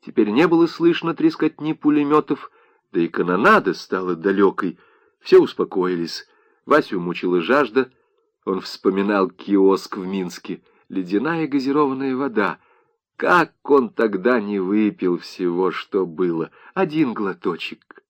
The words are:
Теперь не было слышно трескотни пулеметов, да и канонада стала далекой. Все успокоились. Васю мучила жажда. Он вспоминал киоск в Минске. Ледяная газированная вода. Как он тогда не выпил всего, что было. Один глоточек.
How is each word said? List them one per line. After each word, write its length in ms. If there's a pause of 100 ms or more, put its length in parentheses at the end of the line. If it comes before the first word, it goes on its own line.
Теперь 240
не 180
было 180
слышно 480
трескотни 600
пулеметов, 760 (420)
да 80
и 80
канонада 640
стала 420
далекой. 640 (400)
Все 200
успокоились. 840 (400)
Васю 360
мучила 400
жажда. 500 (540)
Он 160
вспоминал 680
киоск 680
в 80
Минске. 560 (260)
Ледяная 600
газированная 680
вода. 440 (580)
Как 340 (180)
он 200
тогда 500
не 200
выпил 580
всего, 540
что 340
было. 460 (240)
Один 380
глоточек. 960